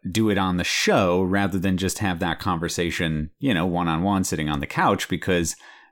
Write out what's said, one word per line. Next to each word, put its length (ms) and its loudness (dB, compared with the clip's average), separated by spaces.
do 160 2
it 80 2
on 180 2
the 80 0
show 580 2
rather 380 0
than 160 2
just 240 -2
have 200 -2
that 200 -2
conversation, 1000 -2
you 160 0
know, 120 0
one-on-one 580 0
sitting 240 -2
on 140 -2
the 60 -6
couch, 420 0
because 480 0